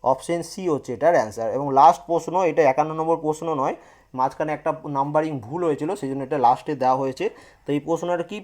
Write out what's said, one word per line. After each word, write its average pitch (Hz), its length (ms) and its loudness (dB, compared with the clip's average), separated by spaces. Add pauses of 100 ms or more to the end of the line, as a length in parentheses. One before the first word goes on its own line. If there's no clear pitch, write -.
অপশন 170 380 0
সি 180 280 -6
হচ্ছে 135 240 -2
এটার 147 200 2
অ্যান্সার। 113 380 0
এবং 135 220 -2
লাস্ট 160 320 8
প্রশ্ন, 170 360 -2
এটা 160 200 2
একান্ন 151 320 4
নম্বর 160 240 0
প্রশ্ন 151 380 -4
নয়, 143 200 -2 (380)
মাঝখানে 139 400 -2
একটা 151 200 -4 (120)
নাম্বারিং 147 540 -2
ভুল 131 240 -6
হয়েছিল, 156 320 -2
সেই 143 140 -6
জন্য 135 140 -4
এটা 139 140 -4
লাস্টে 131 380 2
দেওয়া 127 200 2
হয়েছে। 135 340 -4 (360)
তো - 60 -16
এই 147 80 0
প্রশ্নটা 170 440 -2
কি 202 200 -10